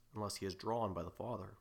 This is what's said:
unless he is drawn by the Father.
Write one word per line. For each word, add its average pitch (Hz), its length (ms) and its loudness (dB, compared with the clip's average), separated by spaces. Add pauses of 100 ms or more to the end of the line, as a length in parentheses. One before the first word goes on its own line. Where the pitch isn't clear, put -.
(160)
unless 104 200 0
he 95 100 0
is 92 100 0
drawn 110 380 2
by 87 80 0
the 87 80 -2
Father. 101 520 -4